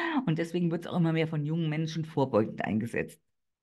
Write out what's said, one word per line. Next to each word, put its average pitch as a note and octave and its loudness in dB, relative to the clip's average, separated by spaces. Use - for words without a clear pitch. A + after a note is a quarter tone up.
und D#3+ 2
deswegen E3+ 0
wird's E3+ -4
auch - -2
immer D#3+ 4
mehr D#3+ 2
von D#3 -2
jungen D#3+ 0
Menschen D#3 -2
vorbeugend A2+ 2
eingesetzt. G2+ -2